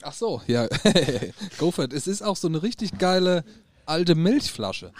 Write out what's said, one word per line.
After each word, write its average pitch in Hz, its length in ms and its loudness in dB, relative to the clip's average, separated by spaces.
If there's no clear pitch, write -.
Ach - 100 -14
so, 185 320 -4
ja. 120 220 2
<laughs> 127 460 -8
Go 165 140 2
for 147 140 -2
it. 123 80 -8
Es 143 120 -6
ist 202 160 -4
auch 202 140 -2
so 180 120 -4
eine 160 140 0
richtig 208 380 -4
geile 180 440 4
alte 170 260 2
Milchflasche. 160 840 0